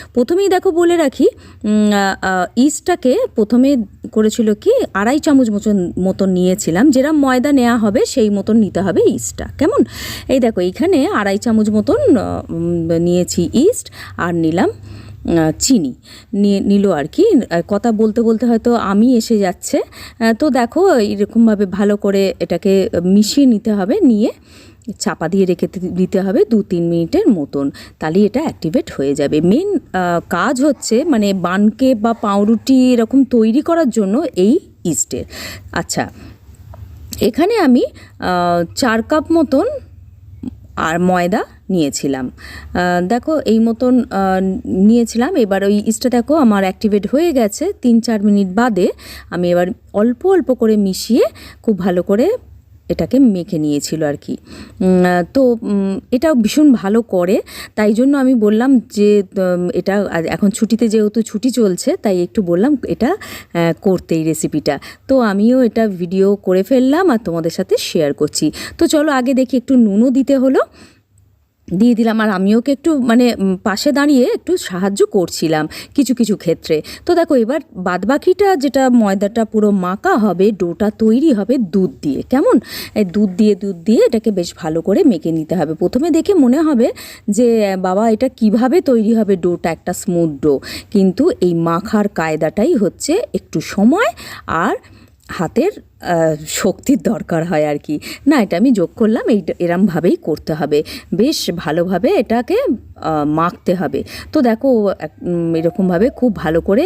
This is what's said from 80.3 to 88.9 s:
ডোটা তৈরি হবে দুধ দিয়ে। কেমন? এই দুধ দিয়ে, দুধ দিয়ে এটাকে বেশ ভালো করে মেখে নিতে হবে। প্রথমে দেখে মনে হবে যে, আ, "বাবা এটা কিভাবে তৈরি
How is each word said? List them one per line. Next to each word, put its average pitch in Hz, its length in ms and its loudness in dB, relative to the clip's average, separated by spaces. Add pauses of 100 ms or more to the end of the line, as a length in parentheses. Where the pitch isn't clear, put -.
ডোটা 185 400 -2
তৈরি 240 420 2
হবে 208 260 0
দুধ 190 320 0 (120)
দিয়ে। 139 200 -4
কেমন? 311 380 2 (340)
এই 214 100 0
দুধ 190 260 0
দিয়ে, 208 240 2
দুধ 196 220 -6
দিয়ে 220 300 2
এটাকে 226 240 -2
বেশ 180 260 -4
ভালো 165 260 -4
করে 226 220 2
মেখে 180 280 2
নিতে 160 220 -4
হবে। 160 200 -2
প্রথমে 247 360 0
দেখে 320 240 2
মনে 269 260 4
হবে 302 320 2 (360)
যে, 220 380 2
আ, 190 100 -2
"বাবা 190 340 0
এটা 220 180 0
কিভাবে 240 520 0
তৈরি 233 340 2